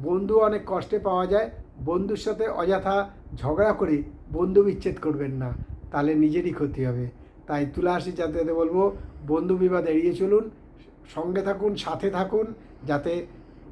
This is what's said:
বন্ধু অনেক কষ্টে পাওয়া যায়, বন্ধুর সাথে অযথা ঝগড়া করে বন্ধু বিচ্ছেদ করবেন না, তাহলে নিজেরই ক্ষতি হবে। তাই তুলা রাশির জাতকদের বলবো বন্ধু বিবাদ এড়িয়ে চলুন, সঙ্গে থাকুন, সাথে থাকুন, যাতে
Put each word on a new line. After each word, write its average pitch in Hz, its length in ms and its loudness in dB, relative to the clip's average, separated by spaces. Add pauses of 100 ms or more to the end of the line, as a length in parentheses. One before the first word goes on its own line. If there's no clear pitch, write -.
বন্ধু 196 280 2 (120)
অনেক 208 180 0
কষ্টে 190 320 -2 (100)
পাওয়া 185 260 2
যায়, 214 140 2 (420)
বন্ধুর 196 360 -2
সাথে 220 200 -2 (140)
অযথা 190 380 0 (380)
ঝগড়া 180 380 2
করে 165 240 2 (360)
বন্ধু 190 300 4
বিচ্ছেদ 196 420 -2
করবেন 139 360 -2
না, 127 80 -4 (420)
তাহলে 147 200 2 (120)
নিজেরই 165 300 2
ক্ষতি 139 320 -2
হবে। 123 200 -2 (420)
তাই 147 160 -2 (100)
তুলা 175 200 0
রাশির 180 260 -4
জাতকদের 165 420 0
বলবো 175 220 2 (440)
বন্ধু 165 300 2
বিবাদ 180 300 4
এড়িয়ে 165 340 4
চলুন, 208 240 4 (680)
সঙ্গে 180 260 -2
থাকুন, 196 340 0
সাথে 160 320 -4 (100)
থাকুন, 190 280 0 (440)
যাতে 147 240 0 (580)